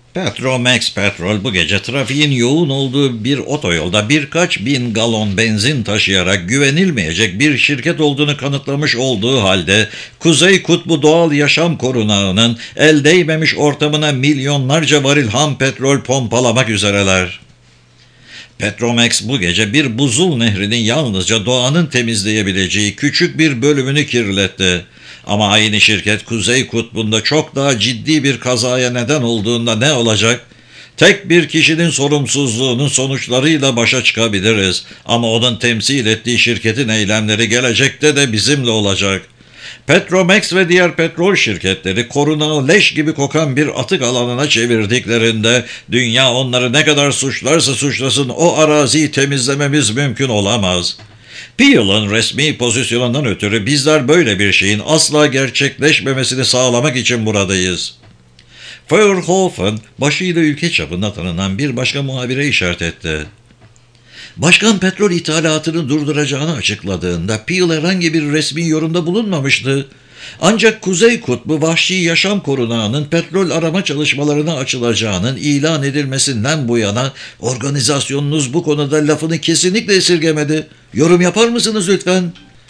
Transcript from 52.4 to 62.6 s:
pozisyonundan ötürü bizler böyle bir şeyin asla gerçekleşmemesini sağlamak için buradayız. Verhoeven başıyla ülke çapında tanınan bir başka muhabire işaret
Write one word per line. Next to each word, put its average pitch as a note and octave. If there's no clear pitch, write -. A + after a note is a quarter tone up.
pozisyonundan B2
ötürü G2+
bizler C#3+
böyle C#3
bir G2
şeyin G#2
asla D3+
gerçekleşmemesini C3+
sağlamak B2
için A#2+
buradayız. F#2+
Verhoeven F3
başıyla E3
ülke D#3
çapında F#2+
tanınan F#2
bir C#3
başka C3
muhabire C3
işaret F2+